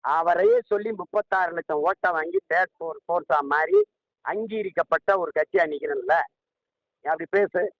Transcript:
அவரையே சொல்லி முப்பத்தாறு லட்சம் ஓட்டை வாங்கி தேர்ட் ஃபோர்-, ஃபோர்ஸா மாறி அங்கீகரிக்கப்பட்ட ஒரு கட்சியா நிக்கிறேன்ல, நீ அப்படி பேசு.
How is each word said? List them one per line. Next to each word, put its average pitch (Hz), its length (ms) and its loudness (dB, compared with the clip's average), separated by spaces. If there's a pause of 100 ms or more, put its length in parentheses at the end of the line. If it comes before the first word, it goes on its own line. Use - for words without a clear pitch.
அவரையே 175 540 2 (120)
சொல்லி 208 200 -2 (120)
முப்பத்தாறு 190 540 -2
லட்சம் 151 320 -4
ஓட்டை 190 280 0
வாங்கி 170 240 -2 (140)
தேர்ட் 180 220 0
ஃபோர்-, 160 300 -12
ஃபோர்ஸா 170 320 0 (140)
மாறி 160 260 4 (460)
அங்கீகரிக்கப்பட்ட 196 880 -4 (120)
ஒரு 156 140 -4
கட்சியா 165 340 2
நிக்கிறேன்ல, 143 440 -2 (840)
நீ - 120 -10
அப்படி 160 140 -4 (100)
பேசு. 185 260 2 (180)